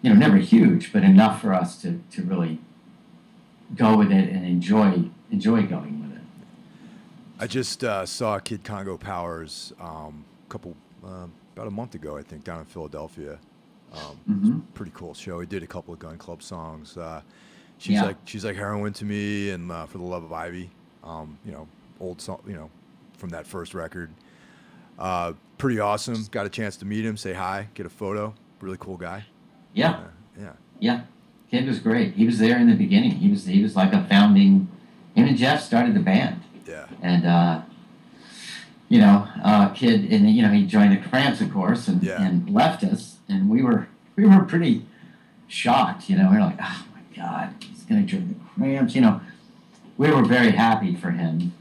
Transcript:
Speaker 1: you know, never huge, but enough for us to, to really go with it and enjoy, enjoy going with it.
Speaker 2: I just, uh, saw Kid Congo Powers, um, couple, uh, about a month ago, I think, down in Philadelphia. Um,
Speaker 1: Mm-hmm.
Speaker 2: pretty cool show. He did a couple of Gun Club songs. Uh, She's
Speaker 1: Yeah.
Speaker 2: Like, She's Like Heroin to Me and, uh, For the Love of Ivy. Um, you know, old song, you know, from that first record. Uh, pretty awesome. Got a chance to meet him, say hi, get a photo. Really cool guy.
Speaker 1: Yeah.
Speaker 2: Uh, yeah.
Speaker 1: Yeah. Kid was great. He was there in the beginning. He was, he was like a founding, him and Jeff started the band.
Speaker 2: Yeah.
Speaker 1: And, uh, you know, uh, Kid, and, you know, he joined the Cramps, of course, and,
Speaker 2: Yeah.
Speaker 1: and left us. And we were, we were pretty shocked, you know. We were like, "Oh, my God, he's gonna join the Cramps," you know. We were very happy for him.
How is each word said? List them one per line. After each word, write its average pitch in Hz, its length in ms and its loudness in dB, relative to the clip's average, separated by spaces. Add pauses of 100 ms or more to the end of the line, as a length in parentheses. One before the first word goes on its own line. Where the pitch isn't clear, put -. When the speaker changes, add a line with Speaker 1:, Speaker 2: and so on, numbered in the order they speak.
Speaker 1:
you 127 100 0
know, 104 40 8
never 101 220 8
huge, - 560 4
but 101 100 2
enough 98 380 8
for 101 120 -2
us 90 280 -4
to, 85 180 -8 (120)
to 98 120 -12
really 82 360 -4 (1160)
go 110 220 4
with 101 140 4
it 95 180 2
and 92 160 -6
enjoy, 90 600 2 (260)
enjoy 107 360 0
going 73 340 -8
with - 160 -14
it. - 60 -20 (1160)
Speaker 2:
I 117 80 -8
just, 123 360 -6
uh, 101 220 -4
saw 107 340 -6
Kid 101 240 -12
Congo 98 340 -10
Powers, 87 840 -12
um, 76 460 -18 (240)
couple, 90 260 -16 (280)
uh, 92 220 -18 (300)
about 110 120 -14
a 104 40 -12
month 113 240 -14
ago, 76 220 -14
I 71 40 -16
think, 71 220 -20
down 85 160 -14
in 78 60 -18
Philadelphia. 76 760 -16 (540)
Um, 78 60 -20 (300)
Speaker 1:
Mm-hmm. 104 300 -2 (140)
Speaker 2:
pretty 90 220 -18
cool 82 180 -18
show. 87 280 -14
He 90 60 -12
did 92 160 -10
a 85 40 -20
couple 87 260 -16
of 78 60 -20
Gun 82 180 -20
Club 82 240 -20
songs. 80 560 -18
Uh, 80 240 -16 (560)
She's 95 180 -6
Speaker 1:
Yeah. 202 100 0
Speaker 2:
Like, 98 200 -8
She's 107 200 -14
Like 101 100 -8
Heroin 104 380 -8
to 104 120 -14
Me 104 440 -6
and, 87 220 -12
uh, 82 160 -12
For 98 100 -20
the 87 80 -14
Love 90 180 -10
of 80 80 -18
Ivy. 87 380 -14 (340)
Um, 78 400 -18
you 104 80 -16
know, 76 160 -20 (320)
old 90 220 -14
song, - 260 -16
you 101 60 -16
know, 80 160 -18 (480)
from 90 120 -16
that 82 180 -14
first 85 260 -16
record. 85 380 -14 (880)
Uh, 87 340 -6 (240)
pretty 123 220 -2
awesome. 104 520 -4
Got 104 140 -6
a 98 40 -8
chance 104 280 -10
to - 80 -16
meet 104 180 -6
him, 110 140 -8
say 92 160 -10
hi, 95 400 -8
get 92 120 -14
a 85 40 -14
photo. 104 440 -8 (280)
Really 95 180 -12
cool 95 180 -14
guy. 90 280 -14 (480)
Speaker 1:
Yeah. 151 180 0
Speaker 2:
Uh, - 120 -10 (360)
yeah. 95 120 -18 (280)
Speaker 1:
Yeah. 120 220 -2 (480)
Kid 131 180 -2
was 117 120 -4
great. 110 340 0
He 110 120 2
was 117 120 0
there 117 220 4
in 233 100 6
the 208 60 6
beginning. 202 380 2
He 196 160 2
was, - 180 0
he 101 160 4
was 104 120 -2
like 95 180 4
a 92 120 2
founding, 98 600 6 (480)
him 120 120 4
and 139 100 2
Jeff 131 240 0
started 117 340 0
the 98 40 2
band. 92 420 0 (260)
Speaker 2:
Yeah. 78 180 -16 (160)
Speaker 1:
And, 87 240 0
uh, 85 360 2 (1300)
you 120 100 6
know, 101 280 8 (160)
uh, 104 260 4
Kid, 110 420 0
and, 104 180 6
you 113 140 6
know, 107 60 6
he 101 160 4
joined 101 260 4
the 98 180 0
Cramps, 131 320 0
of 107 100 -4
course, 101 360 -2
and, 90 160 0
Speaker 2:
Yeah. 92 180 -4
Speaker 1:
and 87 280 0
left 101 340 2
us. - 340 -4 (100)
And 98 220 0
we 123 140 2
were, 117 240 0 (280)
we 202 100 4
were 190 180 10
pretty 165 420 0 (600)
shocked, 120 640 -2
you 95 80 2
know. 95 120 6
We 98 60 6
were 107 80 4
like, 85 180 -2
"Oh, - 320 -12
my - 60 -20 (160)
God, - 380 -8 (100)
he's - 220 -20
gonna 104 180 2
join 92 240 -4
the - 80 -8 (180)
Cramps," 135 400 0
you 135 60 2
know. 107 220 4 (760)
We 147 140 4
were 135 140 4
very 120 260 4
happy 107 440 2
for 87 160 -6
him. 87 500 -4